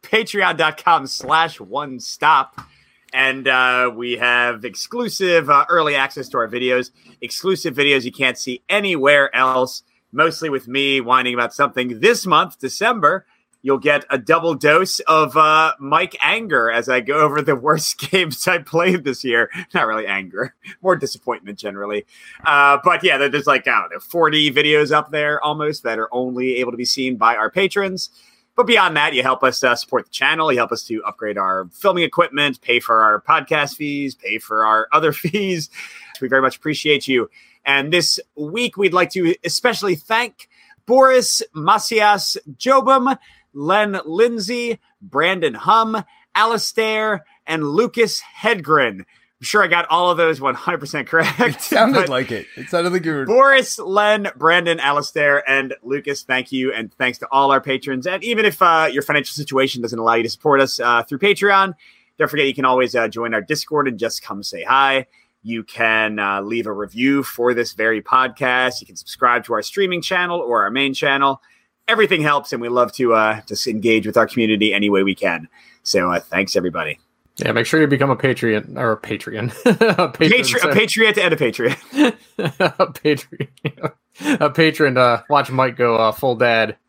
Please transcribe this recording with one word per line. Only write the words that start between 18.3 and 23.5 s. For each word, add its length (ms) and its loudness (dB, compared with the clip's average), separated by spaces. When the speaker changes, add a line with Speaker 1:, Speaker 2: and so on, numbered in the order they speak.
Speaker 1:
I 120 0
played 440 0
this 220 -6
year. 260 0
Not 140 0
really 200 -6
anger, 480 -8
more 140 2
disappointment 640 -10
generally. 460 -8
Uh, 360 6
but 220 2
yeah, 140 2
there-, 100 2
there's, 180 -2
like, 220 2